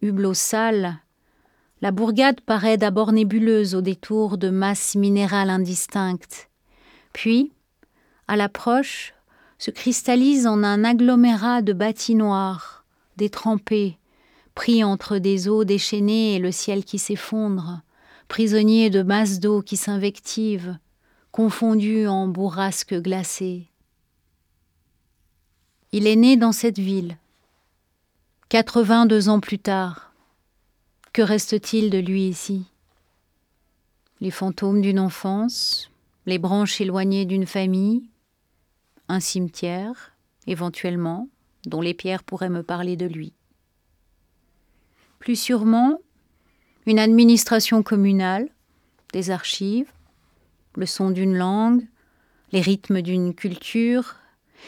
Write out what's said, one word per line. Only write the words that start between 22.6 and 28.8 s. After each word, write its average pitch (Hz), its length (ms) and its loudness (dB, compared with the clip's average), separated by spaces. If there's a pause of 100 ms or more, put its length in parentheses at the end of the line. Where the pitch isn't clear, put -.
glacées. 180 720 -6 (2250)
Il 208 160 2
est 220 80 6
né 247 220 8
dans 226 160 4
cette 208 260 -2
ville. 185 400 -4 (1300)
Quatre-vingt-deux 226 800 4